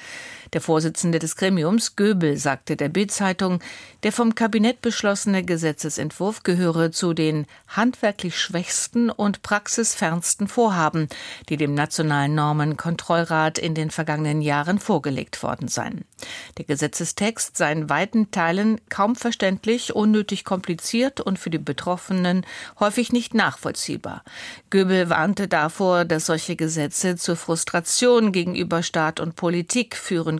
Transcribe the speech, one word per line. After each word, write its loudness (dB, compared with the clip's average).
Der 0
Vorsitzende 2
des -4
Gremiums, 2
Göbel, 2
sagte -2
der 0
Bild-Zeitung, 0
der 2
vom 2
Kabinett 2
beschlossene 0
Gesetzesentwurf -2
gehöre 2
zu 0
den 0
handwerklich 0
schwächsten -2
und -2
praxisfernsten -2
Vorhaben, 2
die -2
dem 0
Nationalen 2
Normenkontrollrat 0
in -2
den -2
vergangenen 0
Jahren 2
vorgelegt -2
worden -4
seien. -6
Der -10
Gesetzestext -4
sei 2
in -2
weiten 2
Teilen 2
kaum 0
verständlich, -2
unnötig 2
kompliziert -2
und -2
für -8
die -2
Betroffenen 0
häufig 2
nicht 0
nachvollziehbar. -2
Göbel 4
warnte 2
davor, 2
dass 0
solche -2
Gesetze -2
zur -2
Frustration 2
gegenüber 0
Staat 0
und -6
Politik -2
führen -2